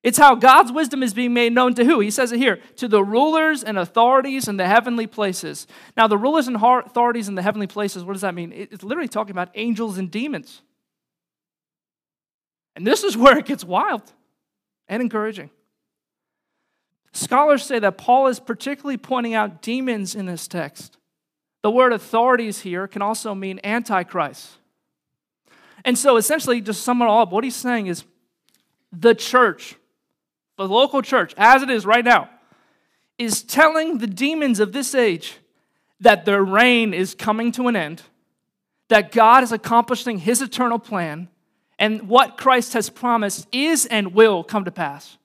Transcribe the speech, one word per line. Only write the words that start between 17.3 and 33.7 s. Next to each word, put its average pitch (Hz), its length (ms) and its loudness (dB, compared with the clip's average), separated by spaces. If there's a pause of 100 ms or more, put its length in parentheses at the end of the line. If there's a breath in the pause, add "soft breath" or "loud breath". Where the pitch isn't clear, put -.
say 247 160 -4
that 202 180 0
Paul 262 300 2
is 254 140 -4
particularly 269 560 -8
pointing 233 380 -6
out 208 260 -4
demons 233 540 -6
in 202 100 -10
this 175 240 -12
text. - 480 -12 (640)
The 214 100 -2
word 247 220 4
authorities 233 680 0
here 185 300 -8
can 202 120 -10
also 214 320 -6
mean 190 300 -10
antichrist. 190 960 -4 (1300 soft breath)
And 247 120 0
so 262 200 4
essentially, 247 460 -2
to 208 100 -8
sum 247 280 -2
it 240 40 2
all 220 160 4
up, 190 100 0
what 214 140 -2
he's 247 100 -8
saying 233 320 -6
is 175 160 -10 (880)
the 202 240 2
church, - 640 -2 (800)
the 190 120 -6
local 269 340 2
church, 214 340 -2
as 247 280 6
it 262 80 -6
is 220 120 -2
right 226 220 0
now, 233 240 2 (880)
is 226 240 -4
telling 320 560 2